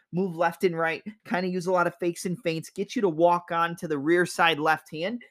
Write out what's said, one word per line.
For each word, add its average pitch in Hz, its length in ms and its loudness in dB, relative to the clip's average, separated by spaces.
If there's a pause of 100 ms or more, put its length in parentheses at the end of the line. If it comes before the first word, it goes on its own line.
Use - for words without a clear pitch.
(120)
move 175 240 -2
left 170 300 0
and 170 120 0
right, 165 240 -2 (240)
kinda 185 220 -2
use 180 200 -4
a 190 40 2
lot 180 160 4
of 165 80 -4
fakes 175 300 -4
and 180 140 -4
feints, 160 300 -4
get - 240 -8
you - 80 -4
to 202 60 4
walk 170 460 2
on 170 240 -2
to 175 100 -10
the 156 100 -2
rear 170 280 2
side 165 340 2
left 156 320 0
hand, 190 400 -8